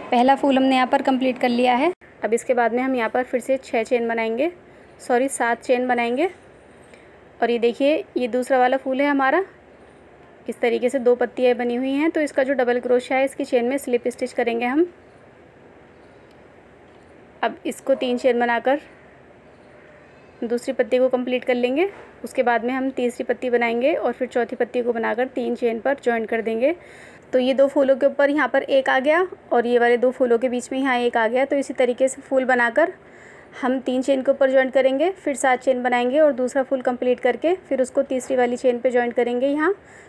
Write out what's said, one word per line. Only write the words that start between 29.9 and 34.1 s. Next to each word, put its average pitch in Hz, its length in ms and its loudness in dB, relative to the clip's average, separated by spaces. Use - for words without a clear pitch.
दो 240 140 2
फूलों 240 260 2
के 254 120 -2
बीच 240 220 -6
में 262 80 -4
यहाँ 262 180 0
एक 240 200 0
आ 220 100 2
गया। 254 180 0
तो 277 100 -2
इसी 277 180 -2
तरीके 247 340 2
से - 140 -12
फूल 262 240 0
बनाकर 247 480 2
हम 262 240 -2
तीन 254 220 -2
chain 262 200 0